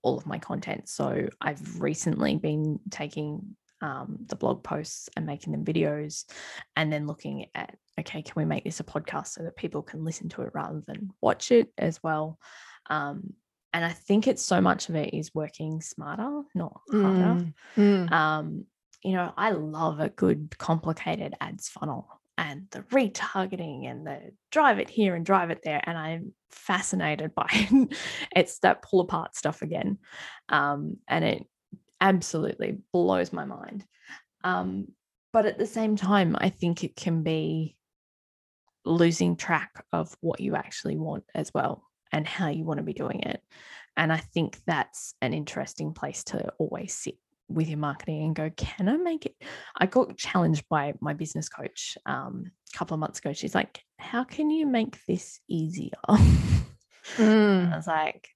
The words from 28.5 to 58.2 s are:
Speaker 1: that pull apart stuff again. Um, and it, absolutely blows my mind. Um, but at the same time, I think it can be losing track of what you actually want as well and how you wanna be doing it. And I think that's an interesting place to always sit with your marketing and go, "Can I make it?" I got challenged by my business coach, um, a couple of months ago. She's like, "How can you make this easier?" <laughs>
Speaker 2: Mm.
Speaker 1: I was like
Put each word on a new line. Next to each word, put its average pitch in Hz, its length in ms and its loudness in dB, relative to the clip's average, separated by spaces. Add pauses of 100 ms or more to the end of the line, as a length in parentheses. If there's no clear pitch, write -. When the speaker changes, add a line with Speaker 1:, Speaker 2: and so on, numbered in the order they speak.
Speaker 1:
that - 220 6
pull - 180 4
apart 170 360 -2
stuff - 260 -4
again. 190 360 -2 (500)
Um, 143 500 0 (100)
and 160 160 2
it, - 220 0 (600)
absolutely 170 720 0 (140)
blows 175 400 4
my 170 120 -6
mind. - 400 -12 (600)
Um, 185 440 -2 (440)
but 220 140 6
at - 120 -2
the 226 80 0
same 214 300 0
time, 190 420 4
I - 120 4
think 170 340 -2
it 185 120 -8
can 165 260 0
be 160 540 -2 (1080)
losing 170 520 6
track - 560 -2
of 165 280 -2
what - 200 -2
you 135 140 -2
actually 151 420 -6
want 156 280 -6 (100)
as 156 180 -6
well - 300 -2 (300)
and 156 140 -2
how 170 220 -4
you 160 160 -4
wanna 160 200 -4
be 156 80 -6
doing - 280 -6
it. - 220 -6 (540)
And 160 160 2
I 156 60 2
think - 480 -2
that's - 540 -4
an 131 140 0
interesting 151 580 -6
place - 320 -8
to - 340 -6
always - 360 -4
sit - 220 -10 (320)
with 160 200 0
your 151 100 -4
marketing 151 460 -4
and 160 120 0
go, 160 200 -2
"Can - 320 -2
I 269 80 4
make 330 300 -2
it?" - 80 -8 (420)
I 185 100 4
got - 300 2
challenged 165 520 0
by 147 320 0
my 147 140 -4
business 156 340 -6
coach, - 480 -10 (100)
um, 131 380 -6 (300)
a - 40 -12
couple 170 160 -4
of 156 60 -2
months 156 180 -4
ago. 143 140 -6
She's - 220 -6
like, - 280 -2 (160)
"How 247 260 -4
can 302 260 -2
you 311 160 2
make 233 400 0
this - 420 -4
easier?" 165 420 -2 (180)
<laughs> - 640 6 (440)
Speaker 2:
Mm. 208 560 6
Speaker 1:
I 156 40 0
was 160 100 -6
like 156 500 -2